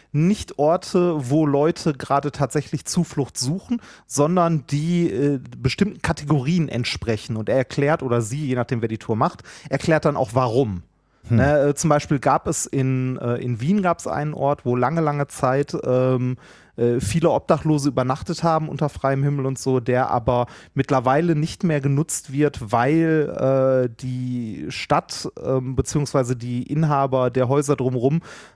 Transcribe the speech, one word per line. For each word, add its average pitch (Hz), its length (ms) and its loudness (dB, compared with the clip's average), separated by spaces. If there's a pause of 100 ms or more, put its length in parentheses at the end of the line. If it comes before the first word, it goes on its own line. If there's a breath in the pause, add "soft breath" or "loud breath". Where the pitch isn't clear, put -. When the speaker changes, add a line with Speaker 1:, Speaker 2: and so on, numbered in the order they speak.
(120)
Speaker 1:
nicht 170 480 0
Orte, 160 720 2
wo 156 160 4
Leute 147 480 2
gerade 139 400 -2
tatsächlich 143 500 -2
Zuflucht - 540 -2
suchen, 156 440 -4 (240 loud breath)
sondern 165 640 2
die, 170 400 0
äh, 139 300 0 (180)
bestimmten 131 440 -2
Kategorien 151 680 0
entsprechen. 117 720 -4
Und 110 100 -4
er 110 80 2
erklärt, 143 480 0
oder 120 180 2
sie, 131 260 -4
je 127 80 -2
nachdem, 120 260 -2
wer 113 80 -2
die 110 80 -4
Tour - 180 -4
macht, 135 280 -2 (260 loud breath)
erklärt 151 340 0
dann 147 140 2
auch, 101 160 0
warum. 117 500 0 (460)
Speaker 2:
Hm. 117 80 4
Speaker 1:
Ne, 143 220 4 (100)
äh, 143 40 2
zum 160 160 0
Beispiel 147 300 2
gab 143 280 0
es - 200 -4
in, 131 500 0
äh, 120 200 -2
in 123 220 -4
Wien 190 220 2
gab's 175 240 0
einen 147 300 -4
Ort, 139 280 0
wo 123 120 0
lange, 131 260 2
lange 147 260 0
Zeit, 139 560 0
ähm, 127 540 0 (400 soft breath)
äh, 120 220 2
viele 165 320 2
Obdachlose 147 580 2
übernachtet 131 540 -2
haben 160 260 2
unter 147 200 -2
freiem 135 340 0
Himmel 143 240 0
und 131 100 -4
so, 131 220 0
der 123 320 0
aber 123 340 2 (300 loud breath)
mittlerweile 135 580 2
nicht 151 300 -2
mehr 156 180 0
genutzt 139 500 -2
wird, 139 400 -2
weil, 131 1160 2
äh, 117 120 -16
die 123 680 -6
Stadt, - 580 -2 (160)
ähm, 131 320 0
beziehungsweise 131 600 0
die 120 260 -6
Inhaber 139 720 0
der 127 180 2
Häuser 143 260 2
drumherum, 131 460 0 (340 loud breath)